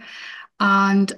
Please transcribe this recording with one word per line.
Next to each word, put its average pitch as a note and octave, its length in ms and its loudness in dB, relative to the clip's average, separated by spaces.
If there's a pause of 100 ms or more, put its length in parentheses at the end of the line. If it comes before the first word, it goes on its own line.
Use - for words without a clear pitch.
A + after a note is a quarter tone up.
(600)
And G3 580 2